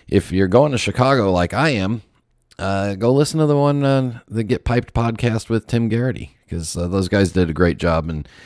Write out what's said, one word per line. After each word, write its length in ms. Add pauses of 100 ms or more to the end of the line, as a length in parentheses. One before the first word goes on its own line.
if 240
you're 160
going 240
to 60
Chicago 540
like 220
I 160
am, 320 (560)
uh, 380
go 160
listen 280
to 60
the 120
one, 260
uh, 440
the 160
Get 200
Piped 320
podcast 540
with 180
Tim 220
Garrity, 480 (120)
'cause, 260
uh, 120
those 200
guys 260
did 160
a 40
great 240
job, 320
and, 180 (180)